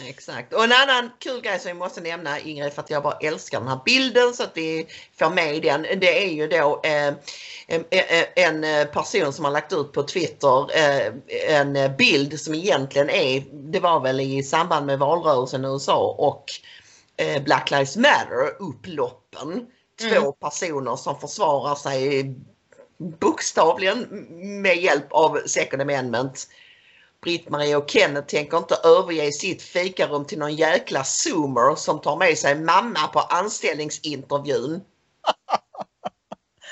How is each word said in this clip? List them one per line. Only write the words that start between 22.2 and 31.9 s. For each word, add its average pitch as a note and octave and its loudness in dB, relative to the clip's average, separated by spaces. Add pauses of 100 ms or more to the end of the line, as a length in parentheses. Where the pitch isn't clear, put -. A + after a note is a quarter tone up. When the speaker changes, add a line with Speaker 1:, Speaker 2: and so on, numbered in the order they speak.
Speaker 1:
bokstavligen G3 2 (560)
med F3+ 4
hjälp D#3 0
av D3+ 4
Second C#3+ -4
Amendment. C3+ -4 (720)
Britt-Marie D3 -2
och C#3+ -2
Kenneth D3 2
tänker D3+ -2
inte F3 0 (100)
överge E3 6
sitt E3 -6
fikarum F3 -2
till D#3 -10
någon D3+ -4
jäkla D#3 0
zoomer C#3+ 2
som D#3 -2